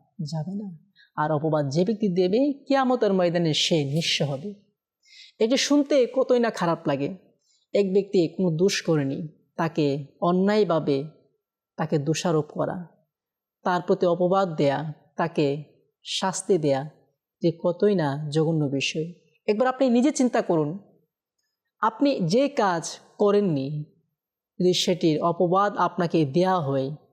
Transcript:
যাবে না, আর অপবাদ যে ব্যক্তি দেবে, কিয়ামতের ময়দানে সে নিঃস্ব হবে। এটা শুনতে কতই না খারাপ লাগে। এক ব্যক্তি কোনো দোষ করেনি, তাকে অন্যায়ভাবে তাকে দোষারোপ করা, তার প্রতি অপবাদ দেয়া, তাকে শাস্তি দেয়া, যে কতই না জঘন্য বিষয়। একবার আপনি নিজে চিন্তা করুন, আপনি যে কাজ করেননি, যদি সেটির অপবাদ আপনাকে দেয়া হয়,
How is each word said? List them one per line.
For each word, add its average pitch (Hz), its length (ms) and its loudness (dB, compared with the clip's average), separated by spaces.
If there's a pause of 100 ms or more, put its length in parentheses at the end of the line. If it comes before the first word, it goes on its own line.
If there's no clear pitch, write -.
(200)
যাবে 160 340 -8
না, 202 220 -12 (400)
আর 151 160 -2
অপবাদ 151 360 0
যে 151 160 0
ব্যক্তি 214 240 -2
দেবে, 190 440 0
কিয়ামতের 254 600 0
ময়দানে 175 420 2
সে 156 300 0
নিঃস্ব 156 400 -2
হবে। 147 460 -8 (680)
এটা 226 180 2
শুনতে 285 500 2 (100)
কতই 254 220 2
না 233 120 2
খারাপ 170 380 -2
লাগে। 143 280 -2 (580)
এক 202 180 2
ব্যক্তি 190 360 2
কোনো 175 280 0
দোষ 190 260 2
করেনি, 151 460 -2 (280)
তাকে 151 500 -2 (140)
অন্যায়ভাবে 175 840 2 (720)
তাকে 160 220 -2
দোষারোপ 156 460 0
করা, 165 420 -6 (760)
তার 180 200 0
প্রতি 190 240 0
অপবাদ 180 500 2
দেয়া, 147 360 0 (240)
তাকে 151 480 -2 (400)
শাস্তি - 540 -2
দেয়া, 147 320 0 (520)
যে 170 100 2 (100)
কতই 185 320 0
না 151 380 -2
জঘন্য 156 320 0
বিষয়। 143 480 -4 (360)
একবার 214 200 2
আপনি 254 220 2
নিজে 247 220 4
চিন্তা 247 300 2
করুন, 165 360 0 (1000)
আপনি 262 400 0
যে 214 280 2
কাজ 190 500 -2 (200)
করেননি, 156 640 0 (760)
যদি 180 140 2
সেটির 165 480 0
অপবাদ 180 540 0
আপনাকে 175 480 0
দেয়া 175 360 2
হয়, 135 300 -2 (220)